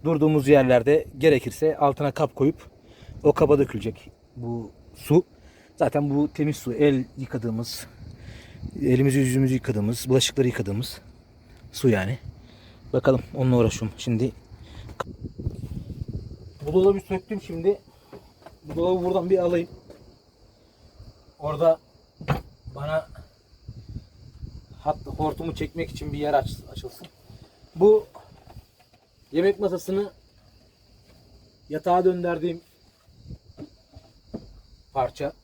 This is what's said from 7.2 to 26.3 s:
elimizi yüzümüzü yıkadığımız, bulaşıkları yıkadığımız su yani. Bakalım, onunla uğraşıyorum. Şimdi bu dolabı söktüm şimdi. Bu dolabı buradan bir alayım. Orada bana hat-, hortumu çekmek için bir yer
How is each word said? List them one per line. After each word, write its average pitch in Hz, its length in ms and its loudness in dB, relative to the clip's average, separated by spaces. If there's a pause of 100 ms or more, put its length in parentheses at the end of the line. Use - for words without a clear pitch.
elimizi 135 380 4
yüzümüzü 131 360 2
yıkadığımız, 117 540 -2
bulaşıkları 131 380 2
yıkadığımız 110 540 -4 (720)
su - 160 0
yani. 104 300 0 (760)
Bakalım, 131 300 2 (120)
onunla 127 220 2
uğraşıyorum. 113 420 0
Şimdi 120 340 -2 (2250)
bu 151 60 -6
dolabı 190 280 4
söktüm 190 420 -8
şimdi. 175 360 -2 (840)
Bu 151 120 -10
dolabı 180 280 0
buradan 180 260 0
bir 190 80 4
alayım. 175 300 0 (1700)
Orada 156 400 2 (960)
bana 151 340 -4 (1700)
hat-, - 260 -4
hortumu 156 480 -4
çekmek 160 360 -6
için 151 220 -10
bir 143 60 -6
yer 147 160 0